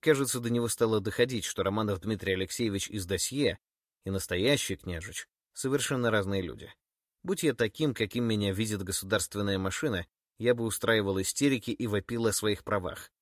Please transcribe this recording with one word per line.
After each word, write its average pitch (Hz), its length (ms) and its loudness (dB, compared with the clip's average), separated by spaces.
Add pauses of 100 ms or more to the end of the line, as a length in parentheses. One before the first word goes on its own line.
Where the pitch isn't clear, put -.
Кажется, 139 400 4
до 117 100 0
него 120 180 2
стало 110 320 2
доходить, 117 460 0
что - 160 -4
Романов 101 380 0
Дмитрий 98 340 0
Алексеевич 98 560 -2
из 98 160 -6
досье 101 520 0 (460)
и 95 60 -4
настоящий 98 680 0
княжич — 85 500 -10 (300)
совершенно 131 540 0
разные 98 320 2
люди. - 300 -10 (500)
Будь 190 200 -2
я 147 120 4
таким, 120 400 0
каким 120 300 0
меня 104 280 2
видит 107 300 0
государственная 98 760 0
машина, 95 480 -2 (320)
я 120 160 4
бы 117 100 -2
устраивал 104 560 2
истерики 131 500 0
и 120 160 -4
вопил 113 400 0
о 104 60 4
своих 104 300 -2
правах. - 480 -4 (120)